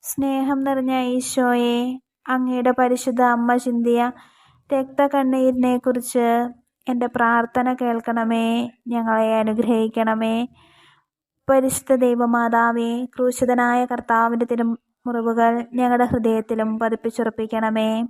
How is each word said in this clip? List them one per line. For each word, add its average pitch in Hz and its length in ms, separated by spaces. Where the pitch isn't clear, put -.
സ്നേഹം 269 580
നിറഞ്ഞ 262 320
ഈശോയെ, 247 680
അങ്ങയുടെ 254 460
പരിശുദ്ധ 254 540
അമ്മ 240 300
ചിന്തിയ 240 440
രക്തക്കണ്ണീരിനെക്കുറിച്ച് 262 1600
എൻ്റെ 247 220
പ്രാർത്ഥന 233 640
കേൾക്കണമേ, 233 760
ഞങ്ങളെ 226 480
അനുഗ്രഹിക്കണമേ. 220 1000
പരിശുദ്ധ 269 480
ദൈവമാതാവേ, 233 920
ക്രൂശിതനായ 247 760
കർത്താവിൻ്റെ 233 640
തിരുമുറിവുകൾ 233 1040
ഞങ്ങളുടെ 247 320
ഹൃദയത്തിലും 220 720
പതിപ്പിച്ചുറപ്പിക്കണമേ. 220 1120